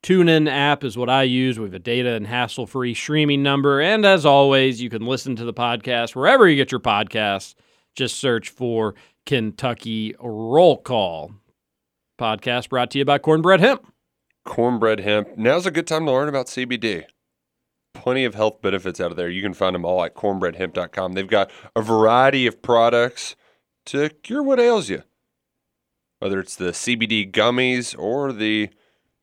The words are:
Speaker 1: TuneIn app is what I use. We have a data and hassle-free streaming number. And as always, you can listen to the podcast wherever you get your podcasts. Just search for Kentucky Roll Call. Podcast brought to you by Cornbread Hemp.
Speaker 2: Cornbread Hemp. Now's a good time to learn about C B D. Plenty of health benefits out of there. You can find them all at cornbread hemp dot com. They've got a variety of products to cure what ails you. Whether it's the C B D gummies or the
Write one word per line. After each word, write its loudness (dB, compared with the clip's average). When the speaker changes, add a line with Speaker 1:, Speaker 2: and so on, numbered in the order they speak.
Speaker 1:
TuneIn 4
app 0
is -6
what -2
I 4
use. 0
We -8
have -12
a -12
data -2
and -6
hassle-free -4
streaming 0
number. 2
And 2
as 6
always, 4
you -8
can -8
listen -4
to -10
the -8
podcast -4
wherever 6
you 4
get 0
your -4
podcasts. -2
Just -6
search -2
for -4
Kentucky -4
Roll 2
Call. -4
Podcast -4
brought -2
to -4
you 0
by 4
Cornbread 4
Hemp. 2
Speaker 2:
Cornbread 0
Hemp. -2
Now's 0
a -2
good -4
time -2
to 0
learn 0
about -4
C -8
B -6
D. -4
Plenty -2
of -4
health -2
benefits -4
out -2
of -10
there. -4
You -8
can -6
find -2
them -6
all 0
at -6
cornbread -4
hemp -6
dot -6
com. -6
They've -6
got 0
a -2
variety 4
of -2
products 2
to -2
cure -6
what 2
ails 2
you. -6
Whether -4
it's -14
the -4
C -4
B -2
D -2
gummies 0
or -4
the -4